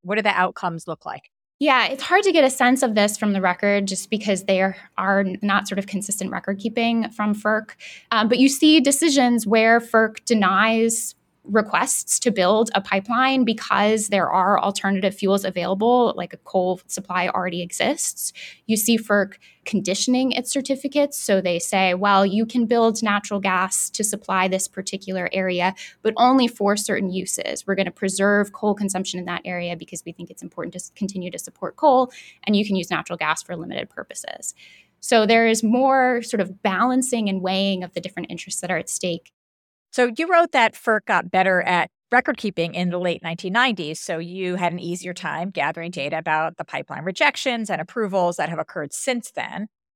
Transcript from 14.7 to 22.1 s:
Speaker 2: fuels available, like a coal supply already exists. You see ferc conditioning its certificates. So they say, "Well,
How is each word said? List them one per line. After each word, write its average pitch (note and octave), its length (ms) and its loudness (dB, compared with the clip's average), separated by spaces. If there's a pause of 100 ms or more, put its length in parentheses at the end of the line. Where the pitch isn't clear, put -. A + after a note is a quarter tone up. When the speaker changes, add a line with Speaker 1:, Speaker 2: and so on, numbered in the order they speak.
Speaker 2:
fuels G3 300 0
available, G3 720 2
like F3 160 -8
a F#3+ 60 -16
coal F#3 480 -2
supply F3+ 420 -4
already F3+ 320 -4
exists. - 720 -4 (320)
You A3 100 0
see A3 220 2
ferc G3+ 380 0 (280)
conditioning A#3+ 680 -2
its - 180 -4
certificates. C#4 680 -2
So G3 220 0
they F3+ 180 -2
say, F#3+ 360 0
"Well, G3 320 4